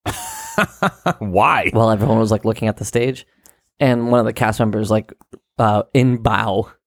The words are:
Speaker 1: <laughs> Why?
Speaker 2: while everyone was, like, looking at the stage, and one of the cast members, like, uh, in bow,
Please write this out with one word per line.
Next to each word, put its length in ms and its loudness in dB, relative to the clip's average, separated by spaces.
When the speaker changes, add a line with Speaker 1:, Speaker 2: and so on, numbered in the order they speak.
Speaker 1:
<laughs> 1120 -6
Why? 540 0
Speaker 2:
while 180 4
everyone 280 2
was, 140 2
like, 120 -2
looking 240 -2
at 100 -4
the 60 -8
stage, 420 -4
and 320 2
one 100 4
of 60 2
the 60 -4
cast 260 -2
members, 320 0
like, 220 -2
uh, 260 2
in 240 4
bow, 520 -2